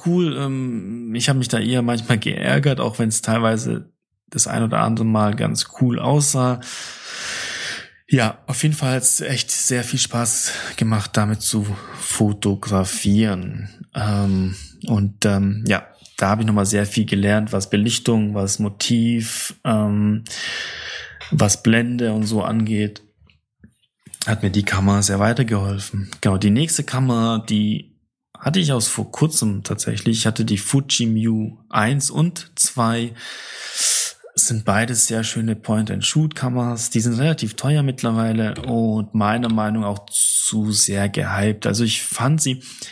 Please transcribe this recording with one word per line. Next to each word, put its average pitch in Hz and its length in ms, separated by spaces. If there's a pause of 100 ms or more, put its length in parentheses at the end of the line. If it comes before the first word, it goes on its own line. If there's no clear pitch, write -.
cool. 170 320
Ähm, 120 760
ich 120 140
habe 135 100
mich 123 100
da 113 100
eher 120 220
manchmal 117 360
geärgert, 131 600
auch 117 200
wenn 113 100
es - 120
teilweise 113 720 (380)
das - 180
ein 113 160
oder 110 160
andere 113 260
Mal 107 300
ganz 110 320 (140)
cool 120 180
aussah. 127 600 (1500)
Ja, 117 400
auf - 160
jeden 156 120
Fall 131 200
hat's - 260
echt 143 300
sehr 123 320
viel 123 160
Spaß - 520 (260)
gemacht, 110 360
damit 110 280
zu 107 240 (340)
fotografieren. 101 1700 (240)
Ähm, 98 640 (320)
und, 101 380
ähm, 101 420
ja, 101 200 (300)
da 98 120
habe 110 120
ich 107 60
nochmal 104 180
sehr 101 200
viel 101 200
gelernt, 104 460
was 98 180
Belichtung, 107 640
was 98 260
Motiv, 113 1040
ähm, 107 600 (1080)
was - 320
Blende 117 500
und 107 100
so 104 200
angeht. 107 580 (1300)
Hat 107 160
mir 95 80
die 98 120
Kamera 98 380
sehr 98 180
weitergeholfen. 101 920 (100)
Genau, 95 160
die 101 140
nächste 151 320
Kamera, 117 560
die 107 580 (400)
hatte 160 220
ich 151 120
aus 117 160
vor - 240
kurzem 113 520
tatsächlich. 110 560
Ich - 80
hatte 110 180
die 107 140
Fuji 135 480
Mu 110 500 (120)
eins 123 420
und - 440
zwei. 117 580 (1200)
Sind 110 300
beides 113 440
sehr 113 160
schöne 113 320
Point-and-Shoot-Kameras. 120 1300
Die 113 120
sind 117 180
relativ 147 360
teuer 143 280
mittlerweile 113 800
und 113 520
meiner 110 380
Meinung 107 320
auch 101 260
zu - 640
sehr 101 380
gehypt. 101 580
Also 107 160
ich 110 180
fand 147 400
sie 127 220 (280)